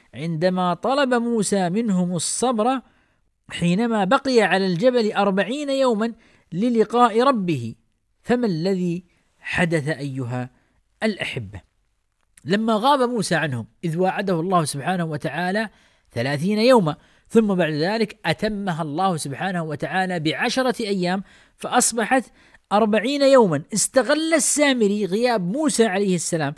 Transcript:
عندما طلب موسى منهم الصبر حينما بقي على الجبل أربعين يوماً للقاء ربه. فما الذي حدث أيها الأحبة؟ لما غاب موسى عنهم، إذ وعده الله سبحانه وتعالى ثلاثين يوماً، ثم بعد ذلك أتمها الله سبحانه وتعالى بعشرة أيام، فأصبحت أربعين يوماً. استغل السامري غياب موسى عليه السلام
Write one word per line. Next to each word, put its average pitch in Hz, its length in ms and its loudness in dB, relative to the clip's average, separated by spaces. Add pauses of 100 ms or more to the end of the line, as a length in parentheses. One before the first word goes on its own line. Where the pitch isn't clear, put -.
(140)
عندما 175 600 -2
طلب 254 400 0
موسى 214 560 0
منهم 185 460 0
الصبر 240 680 -2 (680)
حينما 208 540 0
بقي 254 380 2
على 190 260 2
الجبل 214 440 2
أربعين 202 580 0
يوماً 240 440 0 (400)
للقاء 226 680 2
ربه. 175 540 0 (460)
فما 240 260 0
الذي 180 560 -2 (360)
حدث 165 480 -2
أيها 127 640 -6 (540)
الأحبة؟ 120 580 -6 (840)
لما 220 300 0
غاب 254 340 2
موسى 208 260 -2
عنهم، 135 320 -4 (160)
إذ 165 140 -4
وعده 185 420 0
الله 175 240 2
سبحانه 165 420 -4
وتعالى 170 640 -4 (420)
ثلاثين 143 480 -2
يوماً، 220 360 4 (340)
ثم 214 260 4
بعد 156 180 0
ذلك 202 520 -2
أتمها 196 560 -4
الله 165 360 -2
سبحانه 165 460 -6
وتعالى 165 560 -4
بعشرة 226 640 -2
أيام، 196 420 -2 (340)
فأصبحت 233 680 0 (460)
أربعين 220 500 2
يوماً. 226 400 6 (120)
استغل 302 600 0
السامري 240 720 2
غياب 220 360 0
موسى 226 440 2
عليه 190 300 0
السلام 156 420 -4